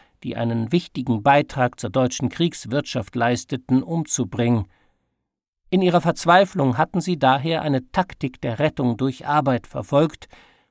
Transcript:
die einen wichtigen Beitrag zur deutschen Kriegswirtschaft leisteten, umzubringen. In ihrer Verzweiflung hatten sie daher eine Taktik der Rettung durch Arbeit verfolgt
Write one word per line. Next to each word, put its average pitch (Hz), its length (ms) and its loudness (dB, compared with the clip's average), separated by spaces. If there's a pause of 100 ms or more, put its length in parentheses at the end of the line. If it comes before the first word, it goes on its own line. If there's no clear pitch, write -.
(260)
die 139 100 -6
einen 117 380 -2
wichtigen 127 500 -2
Beitrag 139 560 2
zur 110 100 -6
deutschen 127 380 -2
Kriegswirtschaft 135 880 -4
leisteten, 123 680 -2
umzubringen. 120 840 -2 (1000)
In 185 120 2
ihrer 175 200 2
Verzweiflung 170 760 2
hatten 165 220 0
sie 175 180 -2
daher 139 440 0
eine 139 320 -2
Taktik - 480 -4
der 113 180 -6
Rettung 135 380 0
durch 131 280 -4
Arbeit 139 400 0
verfolgt 143 600 0 (440)